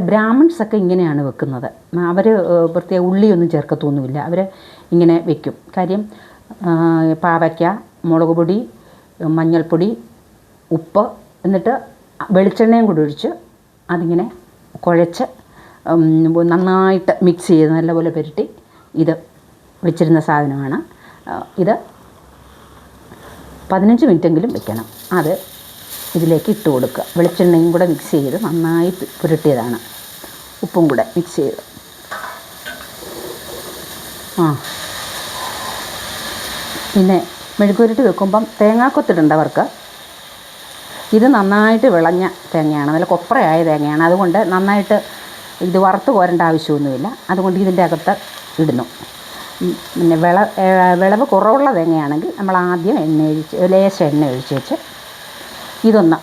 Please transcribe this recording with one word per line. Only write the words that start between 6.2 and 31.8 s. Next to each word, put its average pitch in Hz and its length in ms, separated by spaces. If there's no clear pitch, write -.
ആ, 170 40
പാവയ്ക്ക, 165 480
മുളക് 165 300
പൊടി, 180 180
മഞ്ഞൾപ്പൊടി, 165 500
ഉപ്പ്, 196 280
എന്നിട്ട് 196 300
വെളിച്ചെണ്ണയും 220 540
കൂടി 156 160
ഒഴിച്ച് 147 220
അതിങ്ങനെ 170 320
കുഴച്ച്, 170 380
ഉം, 160 120
നന്നായിട്ട് 185 600
മിക്സ് 175 300
ചെയ്ത് 156 220
നല്ലപോലെ 165 380
പുരട്ടി 156 300
ഇത് 160 120
വെച്ചിരുന്ന 160 320
സാധനമാണ്. 139 460
ആ, - 20
ഇത് 185 120
പതിനഞ്ച് 220 380
മിനിറ്റെങ്കിലും 170 460
വെക്കണം. 110 300
അത് 160 160
ഇതിലേക്ക് 160 360
ഇട്ട് 208 200
കൊടുക്കുക. 127 300
വെളിച്ചെണ്ണയും 170 560
കൂടെ 175 180
മിക്സ് - 240
ചെയ്ത് 139 300
നന്നായി 165 520
പു-, - 120
പുരട്ടിയതാണ്. 139 580
ഉപ്പും 170 260
കൂടെ 117 120
മിക്സ് - 240
ചെയ്ത്. - 200